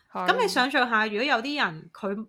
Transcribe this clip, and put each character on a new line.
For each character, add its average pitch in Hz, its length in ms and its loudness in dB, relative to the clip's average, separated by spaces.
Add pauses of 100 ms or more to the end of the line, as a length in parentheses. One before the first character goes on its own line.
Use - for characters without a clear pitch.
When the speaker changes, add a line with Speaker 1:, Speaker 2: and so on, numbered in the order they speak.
(100)
Speaker 1:
係。 185 160 -4
Speaker 2:
噉 480 160 4
你 403 60 2
想 269 220 0
像 254 180 2
下， 220 180 2
如 208 100 -4
果 220 60 0
有 277 200 2
啲 285 200 -2
人 170 300 -4
佢 208 360 -6